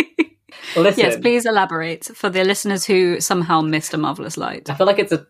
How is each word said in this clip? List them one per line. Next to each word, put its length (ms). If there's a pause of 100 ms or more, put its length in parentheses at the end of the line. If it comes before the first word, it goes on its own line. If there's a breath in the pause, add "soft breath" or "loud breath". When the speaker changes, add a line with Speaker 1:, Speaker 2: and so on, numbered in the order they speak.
(760 loud breath)
Speaker 1:
Listen. 280
Speaker 2:
Yes, 140
please 280
elaborate 600 (100)
for 160
the 120
listeners 400
who 360
somehow 420
missed 320
A 40
Marvellous 400
Light. 340
Speaker 1:
I 20
feel 140
like 100
it's 140
a 180